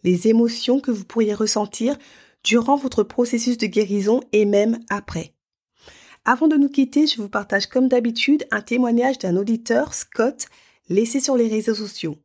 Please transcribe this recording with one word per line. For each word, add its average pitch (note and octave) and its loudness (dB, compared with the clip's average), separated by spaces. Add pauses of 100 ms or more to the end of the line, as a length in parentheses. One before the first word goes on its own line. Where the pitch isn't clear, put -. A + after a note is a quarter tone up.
les F3+ 2
émotions A#3 2
que C4 -4
vous G3 -6
pourriez G#3+ -2
ressentir G#3+ -2 (460)
durant A#3+ 2
votre C4 -2
processus A#3+ -2
de A3 -2
guérison G#3 0 (140)
et G#3 4
même G#3 2 (100)
après. G3+ -10 (920)
Avant B3+ 2
de D4+ 4
nous C#4 4
quitter, C#4 2
je A#3 -4
vous G3+ -8
partage G3+ -4
comme C4 2
d'habitude B3 0
un G#3 -4
témoignage B3 0
d'un F3+ -2
auditeur, A3+ -2
Scott, - -4 (420)
laissé A3+ 0
sur C4 0
les A3+ 2
réseaux G#3+ -2
sociaux. G3 -10